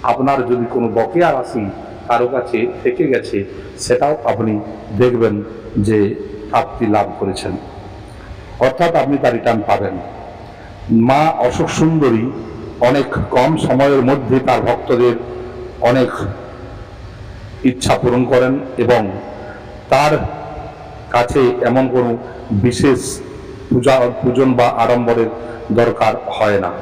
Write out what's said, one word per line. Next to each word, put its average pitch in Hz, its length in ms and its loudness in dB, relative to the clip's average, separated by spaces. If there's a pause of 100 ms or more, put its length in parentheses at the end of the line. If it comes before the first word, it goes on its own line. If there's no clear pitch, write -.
আপনার 131 340 2 (120)
যদি 120 240 0
কোনো 117 140 0
বকেয়া 117 440 2
রাশি 127 340 -4 (420)
কারো 120 200 2
কাছে 123 320 -2 (240)
থেকে 131 240 0
গেছে, 117 300 0 (400)
সেটাও 143 480 2
আপনি 110 340 0 (380)
দেখবেন 113 460 2 (340)
যে 104 380 2 (340)
প্রাপ্তি 117 380 -2
লাভ 104 200 2 (120)
করেছেন, 95 320 -4 (1080)
অর্থাৎ 165 360 2
আপনি 139 220 2
তার 131 160 2
রিটার্ন 113 340 0
পাবেন। 98 280 0 (920)
মা 123 320 4 (180)
অশোক - 300 0
সুন্দরী 143 560 2 (540)
অনেক 139 280 4 (220)
কম 131 280 4
সময়ের 135 440 4
মধ্যে 131 380 2
তার 117 220 2
ভক্তদের 120 540 2 (680)
অনেক - 280 4 (1500)
ইচ্ছা - 320 0
পূরণ 123 300 2
করেন 127 340 2 (180)
এবং 120 240 4 (880)
তার 147 240 4 (1000)
কাছে 123 300 2 (240)
এমন 131 220 4
কোনো 120 300 2 (340)
বিশেষ 123 480 4 (680)
পূজা, 131 260 4 (260)
পূজন 127 320 2
বা 120 140 4
আড়ম্বরের 117 640 2 (420)
দরকার 110 420 4 (140)
হয় 104 320 2
না। 92 120 -2 (100)